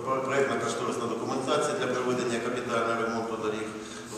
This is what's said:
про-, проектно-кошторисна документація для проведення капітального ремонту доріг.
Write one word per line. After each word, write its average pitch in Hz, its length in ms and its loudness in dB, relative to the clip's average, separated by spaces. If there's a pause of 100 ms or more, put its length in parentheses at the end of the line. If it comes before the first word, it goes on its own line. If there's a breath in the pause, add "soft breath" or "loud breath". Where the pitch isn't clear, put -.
про-, 131 240 0
проектно-кошторисна 123 880 2
документація 135 640 2
для - 160 0
проведення 120 520 2
капітального 117 560 0
ремонту 113 400 0
доріг. 107 260 -2 (500 loud breath)